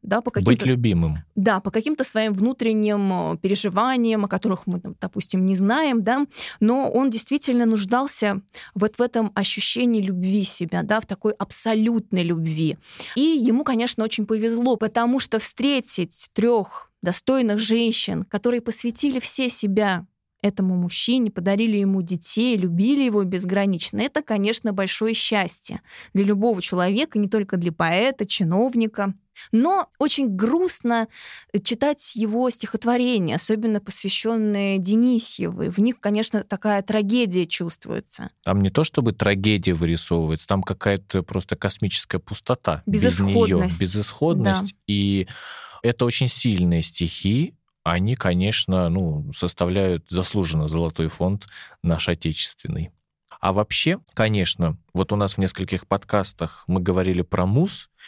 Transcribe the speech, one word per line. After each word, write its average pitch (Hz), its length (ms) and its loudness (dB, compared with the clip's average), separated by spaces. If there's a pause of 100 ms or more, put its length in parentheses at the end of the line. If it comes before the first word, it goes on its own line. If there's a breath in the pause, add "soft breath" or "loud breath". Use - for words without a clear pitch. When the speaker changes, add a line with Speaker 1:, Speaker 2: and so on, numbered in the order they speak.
Speaker 1:
да, 220 180 0
по 240 100 -4
Speaker 2:
Быть - 140 0
Speaker 1:
каким-то 117 220 4
Speaker 2:
любимым. 95 520 2 (180)
Speaker 1:
Да, 196 240 2
по 196 100 -4
каким-то 269 340 -2
своим 214 300 0
внутренним, 208 1000 0
э, - 40 -6
переживаниям, 214 840 0
о 196 40 -4
которых - 380 -2
мы, 175 140 -4
там, - 200 -12
допустим, 190 440 -2
не 190 120 2
знаем, 233 460 2
да, 254 240 0 (340 loud breath)
но 214 300 2
он 269 200 2
действительно 240 560 0
нуждался 214 760 0 (340 loud breath)
вот 214 240 0
в 240 40 2
этом 233 320 0
ощущении 226 680 0
любви 190 420 0
себя, - 380 -2
да, 208 180 0
в - 60 -14
такой 214 260 -2
абсолютной 220 880 0
любви. 160 540 0 (400 loud breath)
И 240 60 0
ему, 285 420 2
конечно, 233 400 0
очень 220 220 -2
повезло, 226 500 0
потому 233 420 0
что 226 200 -2
встретить 240 920 -2
трех 220 580 0 (120)
достойных 214 560 2
женщин, 220 640 0
которые 240 360 -2
посвятили 240 600 -2
все 254 280 -2
себя 196 580 0 (360)
этому 196 320 0
мужчине, 214 560 0
подарили 202 460 0
ему 196 260 2
детей, 214 540 0
любили 190 460 2
его 208 220 2
безгранично, 185 760 -2
это, 285 220 -2
конечно, 214 500 -2
большое 196 420 -2
счастье - 680 -2 (320 loud breath)
для 196 100 4
любого 202 380 2
человека, 196 560 0
не 202 100 0
только 202 300 -2
для 170 140 -2
поэта, 196 540 0
чиновника. 214 880 0 (380 loud breath)
Но 330 360 2 (100)
очень 269 380 0
грустно 233 720 0 (540 loud breath)
читать - 540 -2
его 226 340 0
стихотворения, 233 840 0
особенно 220 440 0
посвященные 202 1000 -2
Денисьевой. 196 920 0
В 180 80 -2
них, 233 220 2
конечно, 208 420 0
такая 202 400 -2
трагедия 208 640 2
чувствуется. - 840 -8 (140)
Speaker 2:
Там 95 180 2
не 95 80 2
то 156 140 2
чтобы 117 280 0
трагедия 98 640 2
вырисовывается, 82 720 0
там 98 160 2
какая-то 98 600 -2
просто - 340 -4
космическая - 600 -4
пустота. - 680 -4
Без - 160 2 (180)
нее. 98 140 2 (240)
Speaker 1:
Безысходность. 87 220 0
Speaker 2:
Безысходность. 123 800 0 (100)
Speaker 1:
Да. - 40 -20 (100)
Speaker 2:
И 101 420 0 (540 loud breath)
это 120 240 2
очень 123 220 0
сильные 87 540 2
стихи. 101 720 -2 (280)
Они, 90 340 0
конечно, 92 720 0
ну, 78 420 -2
составляют 90 800 -2
заслуженно 85 580 -2
золотой 80 400 -2
фонд 95 380 -4 (360 loud breath)
наш 85 280 0
отечественный. - 800 -4 (500 loud breath)
А 95 140 0
вообще, 156 460 0 (140)
конечно, 95 600 0 (160)
вот 87 200 0
у 104 40 0
нас 101 180 0
в - 40 -4
нескольких 95 480 -4
подкастах - 800 -2
мы 92 160 0
говорили 90 400 2
про 92 240 0
муз. 143 420 0 (200 loud breath)